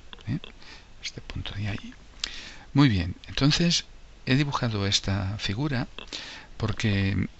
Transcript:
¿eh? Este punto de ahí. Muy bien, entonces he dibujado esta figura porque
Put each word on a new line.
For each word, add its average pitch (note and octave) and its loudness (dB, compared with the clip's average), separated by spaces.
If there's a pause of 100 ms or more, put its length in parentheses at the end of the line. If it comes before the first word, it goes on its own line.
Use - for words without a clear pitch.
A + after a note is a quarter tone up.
(280)
¿eh? B2+ -2 (640)
Este - -10
punto - -8
de G#2 -2
ahí. D#3 -6 (800)
Muy C#3 8
bien, F2+ 2 (120)
entonces D#3+ 4 (400)
he B2+ 4
dibujado B2 2
esta G2 0
figura B2+ -2 (680)
porque G2 2 (100)